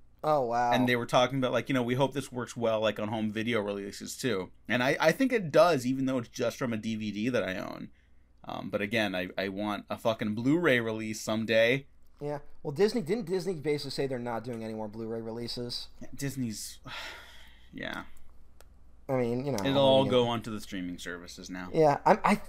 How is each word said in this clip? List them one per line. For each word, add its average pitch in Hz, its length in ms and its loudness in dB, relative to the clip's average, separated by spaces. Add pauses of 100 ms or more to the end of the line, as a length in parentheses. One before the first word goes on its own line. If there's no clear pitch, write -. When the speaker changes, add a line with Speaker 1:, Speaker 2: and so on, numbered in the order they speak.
(220)
Speaker 1:
Oh, 151 200 4
wow. 120 300 2
Speaker 2:
And 123 160 4
they 123 60 4
were 120 120 0
talking 131 320 2
about, 127 140 0
like, 117 160 0
you 135 60 0
know, 127 80 2
"We 120 140 0
hope 135 180 2
this 139 160 -6
works 123 260 -8
well, 113 240 2
like, 107 200 2
on 104 80 -4
home 110 240 -2
video 110 280 0
releases, 101 560 -6
too." 98 360 -2 (160)
And 123 140 2
I, 143 180 2
I 160 120 6
think 262 200 2
it 196 180 0
does, 160 340 6
even 131 220 0
though 131 120 0
it's 117 100 -4
just 120 280 -4
from 123 160 -2
a 113 40 0
D 113 180 -4
V 107 160 -4
D 104 200 -2
that 120 120 2
I 92 140 -2
own. - 320 -8 (560)
Um, - 260 -8
but 101 100 -2
again, 104 360 0
I, 90 200 -2
I 95 120 -2
want 101 420 -4
a 101 80 -4
fucking 107 380 -2
Blu-ray 135 420 4
release 110 420 -4
someday. 113 680 4 (360)
Speaker 1:
Yeah. 147 160 -6 (240)
Well, 156 100 -6
Disney, 208 300 2
didn't 180 240 -2
Disney 185 280 -2
basically 147 360 -4
say 139 160 -2
they're 127 140 -4
not 117 240 -6
doing 117 180 -6
any 110 120 -8
more 110 140 -6
Blu-ray 113 320 -6
releases? 120 680 -8 (120)
Speaker 2:
Yeah, - 140 -10
Disney's, 131 640 -6 (480)
<sighs> - 480 -20
yeah. - 300 -8 (1040)
Speaker 1:
I 135 80 0
mean, 123 280 0
you 143 80 -2
know, 117 100 -2
Speaker 2:
It'll 139 120 0
Speaker 1:
what 139 40 4
are 139 40 6
Speaker 2:
all 135 240 8
Speaker 1:
you 127 40 -2
Speaker 2:
go 123 120 6
Speaker 1:
gonna 117 100 2
Speaker 2:
onto 117 180 -4
the 104 100 -6
streaming 90 380 -6
services 87 520 -12
now. 90 240 -8
Speaker 1:
Yeah, 156 320 6
I'm, 190 180 6
I, 208 240 4